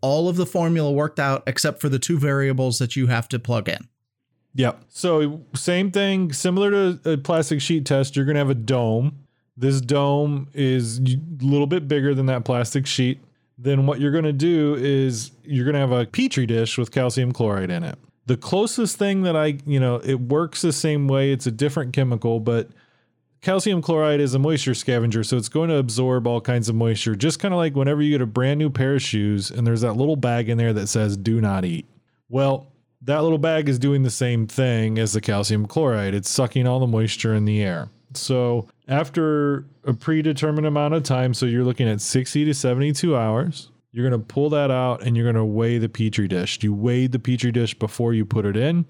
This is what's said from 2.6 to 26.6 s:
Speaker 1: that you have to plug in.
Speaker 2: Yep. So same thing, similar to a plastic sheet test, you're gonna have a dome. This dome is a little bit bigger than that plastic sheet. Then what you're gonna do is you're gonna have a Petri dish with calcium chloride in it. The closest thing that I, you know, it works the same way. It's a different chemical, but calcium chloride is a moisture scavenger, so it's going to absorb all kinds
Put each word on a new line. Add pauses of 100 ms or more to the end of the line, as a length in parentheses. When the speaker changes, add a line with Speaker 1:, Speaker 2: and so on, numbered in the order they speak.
Speaker 1:
that
you
have
to
plug
in. (680)
Speaker 2:
Yep.
So (120)
same
thing,
similar
to
a
plastic
sheet
test,
you're
gonna
have
a
dome. (420)
This
dome
is
a (220)
little
bit
bigger
than
that
plastic
sheet. (380)
Then
what
you're
gonna
do
is (140)
you're
gonna
have
a
Petri
dish
with
calcium
chloride
in
it. (280)
The
closest
thing
that
I,
you
know,
it
works
the
same
way.
It's
a
different
chemical,
but (720)
calcium
chloride
is
a
moisture
scavenger,
so
it's
going
to
absorb
all
kinds